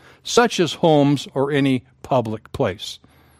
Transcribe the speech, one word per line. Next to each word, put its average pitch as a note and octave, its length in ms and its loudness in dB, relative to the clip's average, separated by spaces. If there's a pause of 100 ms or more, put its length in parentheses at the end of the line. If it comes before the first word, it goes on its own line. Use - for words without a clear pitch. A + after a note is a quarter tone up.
(240)
such - 360 2
as E3 140 -2
homes C#3+ 600 2
or C#3 180 -2
any C#3 340 0 (180)
public A2+ 480 -4
place. - 480 -6 (400)